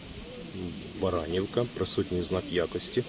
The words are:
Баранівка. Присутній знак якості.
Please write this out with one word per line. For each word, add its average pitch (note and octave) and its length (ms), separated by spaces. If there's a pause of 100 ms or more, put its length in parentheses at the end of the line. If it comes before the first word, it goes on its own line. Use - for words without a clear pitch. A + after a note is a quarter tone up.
(1000)
Баранівка. F2+ 640 (100)
Присутній F2+ 480
знак F2+ 300
якості. F2 560